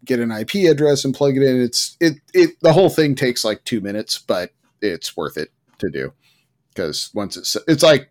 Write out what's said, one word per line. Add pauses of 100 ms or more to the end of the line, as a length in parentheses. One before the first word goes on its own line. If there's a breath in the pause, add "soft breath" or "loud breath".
get
an
I
P
address
and
plug
it
in.
It's,
it, (140)
it, (100)
the
whole
thing
takes,
like,
two
minutes,
but (300)
it's
worth
it (280)
to
do. (600)
'Cause
once
it's, (100)
it's
like